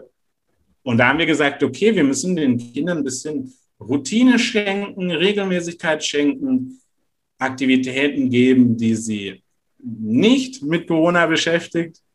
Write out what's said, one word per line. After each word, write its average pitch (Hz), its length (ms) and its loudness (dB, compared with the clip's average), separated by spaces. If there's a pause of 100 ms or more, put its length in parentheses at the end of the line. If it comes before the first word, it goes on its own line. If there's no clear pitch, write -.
(840)
und 120 140 0
da 123 120 4
haben 147 100 2
wir 165 60 0
gesagt, 147 380 0
okay, 190 320 2
wir 170 80 2
müssen 170 320 0
den 131 220 0
Kindern 170 420 -6
ein 139 40 -4
bisschen 139 500 -8 (260)
Routine 214 600 2
schenken, 202 720 -2
Regelmäßigkeit 175 920 -2
schenken, 135 760 -2 (580)
Aktivitäten 131 920 0
geben, 123 480 4
die 113 180 0
sie 104 480 -8 (360)
nicht 127 840 0
mit 165 240 -4
Corona 170 380 2
beschäftigt, 165 760 -2 (140)